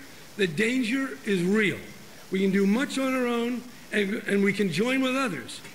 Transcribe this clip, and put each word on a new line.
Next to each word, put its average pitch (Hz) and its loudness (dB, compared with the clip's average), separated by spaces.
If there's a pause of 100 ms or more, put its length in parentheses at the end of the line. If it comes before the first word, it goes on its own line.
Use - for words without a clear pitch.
(360)
The 202 2
danger 240 0
is 196 2
real. 185 2 (500)
We 190 0
can 196 4
do 196 4
much 240 2
on 262 0
our 254 0
own, 240 -2 (300)
and, 208 0 (120)
and 202 4
we 196 4
can 196 0
join 247 2
with 254 2
others, 190 -4 (140)